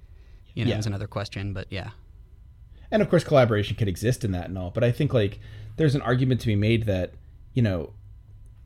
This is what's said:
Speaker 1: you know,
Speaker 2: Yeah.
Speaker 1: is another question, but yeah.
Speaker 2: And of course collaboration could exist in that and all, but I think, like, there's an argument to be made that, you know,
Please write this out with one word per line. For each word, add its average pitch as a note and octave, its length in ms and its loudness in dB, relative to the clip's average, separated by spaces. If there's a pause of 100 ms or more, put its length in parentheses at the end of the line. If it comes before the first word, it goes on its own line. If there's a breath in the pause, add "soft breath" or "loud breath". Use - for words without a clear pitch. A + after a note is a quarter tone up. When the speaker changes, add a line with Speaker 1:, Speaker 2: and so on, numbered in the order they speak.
(540 soft breath)
Speaker 1:
you A2+ 100 -4
know, A#2 80 0
Speaker 2:
Yeah. G#2 60 -2
Speaker 1:
is G#2 80 -4
another G2+ 220 -6
question, G2+ 440 -8
but F#2+ 180 -8
yeah. G2 200 -8 (1000 soft breath)
Speaker 2:
And G#3+ 120 2
of F#3+ 80 0
course E3+ 160 4
collaboration A2+ 500 4
could G2 140 0
exist G#2 340 -2
in G2 80 0
that F2+ 160 -4
and F#2 100 -8
all, F2+ 120 -8
but A2 140 -2
I A#2+ 80 4
think, C#3+ 220 0
like, G#2 260 2 (360 loud breath)
there's D3 200 4
an D3 80 -2
argument B2+ 380 2
to - 60 -6
be G#2+ 80 2
made A2 300 2
that, F#2 280 0 (420)
you B2+ 80 4
know, F#2 300 -2 (720)